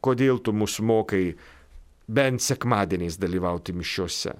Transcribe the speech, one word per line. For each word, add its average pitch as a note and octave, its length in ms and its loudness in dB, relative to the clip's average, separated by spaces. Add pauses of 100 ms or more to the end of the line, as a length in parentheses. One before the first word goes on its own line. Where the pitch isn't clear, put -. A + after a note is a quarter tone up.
„Kodėl B2+ 380 4
tu A2 140 -2
mus G#2 280 0
mokai G#2 540 2 (720)
bent B2+ 340 2
sekmadieniais F#2+ 760 0
dalyvauti F2+ 540 -2
mišiose?“ - 680 -4